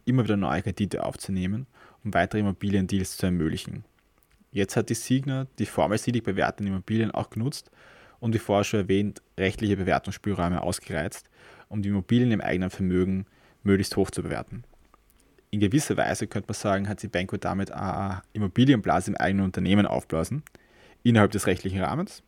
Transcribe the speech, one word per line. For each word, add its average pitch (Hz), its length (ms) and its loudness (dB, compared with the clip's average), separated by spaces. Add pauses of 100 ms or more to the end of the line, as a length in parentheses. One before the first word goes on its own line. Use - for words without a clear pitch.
immer 123 200 2
wieder 104 120 2
neue 85 240 0
Kredite - 420 -2
aufzunehmen, 98 640 -4 (380)
um 101 100 -6
weitere 95 280 -4
Immobiliendeals 98 760 -2
zu - 80 -4
ermöglichen. 85 580 -4 (680)
Jetzt 98 240 -2
hat 113 140 0
die 117 60 0
Signa 135 500 -2 (140)
die 110 60 0
vormals 92 420 0
niedrig 120 160 -2
bewerteten 95 440 -2
Immobilien 104 440 -2
auch - 180 -4
genutzt 117 400 -6 (500)
und 113 140 -2
wie 110 60 2
vorher 101 240 2
schon 107 160 0
erwähnt, 98 420 0 (160)
rechtliche 95 400 2
Bewertungsspielräume 90 840 -2
ausgereizt, - 640 -6 (380)
um 104 140 -6
die 101 80 -2
Immobilien 117 420 2
im 107 100 2
eigenen 92 280 0
Vermögen 92 560 0 (380)
möglichst 98 340 2
hoch 95 120 2
zu - 140 -6
bewerten. - 400 -8 (880)
In 104 80 -2
gewisser 104 380 2
Weise 104 300 0
könnte - 200 -6
man 107 80 -6
sagen, 98 340 0
hat 101 100 -6
sie 98 100 -8
Benko 92 280 -2
damit 95 340 -2
eine 98 500 -4 (120)
Immobilienblase 104 800 4
im - 60 -4
eigenen 98 280 2
Unternehmen 92 400 4
aufblasen, - 580 -2 (600)
innerhalb 110 280 8
des 104 140 -2
rechtlichen 95 360 0
Rahmens, 113 460 -4